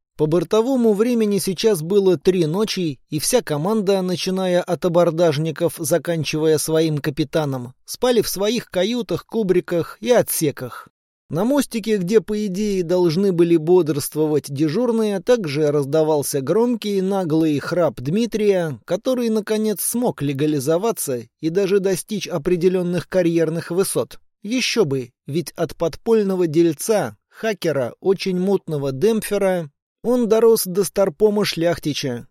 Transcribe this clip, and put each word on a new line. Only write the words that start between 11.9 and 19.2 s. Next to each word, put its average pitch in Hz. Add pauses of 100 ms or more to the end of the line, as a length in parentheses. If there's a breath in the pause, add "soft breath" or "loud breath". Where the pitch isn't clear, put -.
где, 196
по 214
идее, 196
должны 180
были 170
бодрствовать 151
дежурные, 202
также 156
раздавался 147
громкий, 208
наглый 160
храп 156
Дмитрия, 185
который, 240